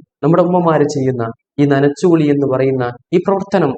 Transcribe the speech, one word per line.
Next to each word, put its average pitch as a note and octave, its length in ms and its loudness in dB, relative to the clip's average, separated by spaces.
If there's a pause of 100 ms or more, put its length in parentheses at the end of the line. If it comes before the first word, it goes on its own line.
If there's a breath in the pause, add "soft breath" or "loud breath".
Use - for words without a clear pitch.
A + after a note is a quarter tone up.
(220)
നമ്മുടെ E3+ 220 2
ഉമ്മമാര് E3+ 500 0
ചെയ്യുന്ന C3 320 -2 (340)
ഈ C#3+ 60 2
നനച്ചുകുളി C#3+ 680 2
എന്ന് C#3+ 140 0
പറയുന്ന C3 380 -2 (280)
ഈ F3+ 120 2
പ്രവർത്തനം, F#3+ 520 -2